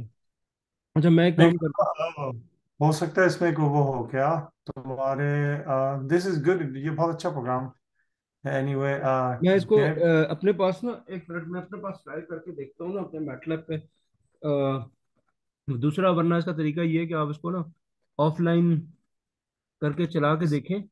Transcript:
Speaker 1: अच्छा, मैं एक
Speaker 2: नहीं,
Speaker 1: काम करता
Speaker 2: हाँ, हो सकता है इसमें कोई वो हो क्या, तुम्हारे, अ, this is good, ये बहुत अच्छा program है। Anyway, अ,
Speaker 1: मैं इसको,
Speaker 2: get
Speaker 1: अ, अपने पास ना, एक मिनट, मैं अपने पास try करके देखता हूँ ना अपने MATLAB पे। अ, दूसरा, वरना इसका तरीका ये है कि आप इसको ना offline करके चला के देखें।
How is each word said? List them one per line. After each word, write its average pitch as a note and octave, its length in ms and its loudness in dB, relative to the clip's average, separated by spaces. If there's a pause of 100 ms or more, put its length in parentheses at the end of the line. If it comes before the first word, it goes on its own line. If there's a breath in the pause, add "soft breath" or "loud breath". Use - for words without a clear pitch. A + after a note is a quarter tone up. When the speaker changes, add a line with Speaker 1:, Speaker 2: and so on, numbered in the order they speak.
(960)
Speaker 1:
अच्छा, D#3+ 140 6
मैं E3 180 8
एक E3+ 120 2
Speaker 2:
नहीं, E3 120 10
Speaker 1:
काम E3+ 60 0
करता D#3+ 600 -2
Speaker 2:
हाँ, C#3 140 -6 (480)
हो D3+ 140 4
सकता F3 280 0
है F3+ 60 6
इसमें E3+ 260 2
कोई D3+ 120 0
वो D3 180 2
हो C3 240 -2
क्या, C#3 280 0 (320)
तुम्हारे, C3+ 580 -4 (300)
अ, C#3 480 -2
this E3+ 240 0
is F3+ 180 -2
good, D#3+ 300 0
ये C#3 140 -6
बहुत D#3+ 260 -2
अच्छा F3 140 -6
program B2+ 340 -4
है। C3 80 -10 (720)
Anyway, C#3 580 -2
अ, B2+ 420 0
Speaker 1:
मैं F#3 120 4
इसको, G3 220 2
Speaker 2:
get D3+ 240 2
Speaker 1:
अ, E3 300 4
अपने F#3 220 0
पास F#3 300 0
ना, A#3+ 260 -8
एक F3+ 200 -12
मिनट, E3+ 180 -10
मैं F3+ 140 -8
अपने F3+ 200 -14
पास G3 220 -12
try D3 180 -12
करके E3 300 -12
देखता C#3+ 320 -14
हूँ F#3 120 -8
ना G3 60 -6
अपने D#3+ 180 -10
MATLAB D#3 480 -6
पे। D#3+ 100 -6 (640)
अ, C3+ 480 0 (800)
दूसरा, D3 420 2
वरना E3+ 260 2
इसका E3+ 160 -2
तरीका D3+ 280 -2
ये E3 180 2
है E3+ 60 -2
कि E3 80 -6
आप D3+ 160 -2
इसको D3+ 200 -8
ना F3 220 -6 (480)
offline E3+ 600 2 (1000)
करके D3+ 260 -2
चला D#3 280 2
के E3 120 -2
देखें। D3+ 340 -2 (100)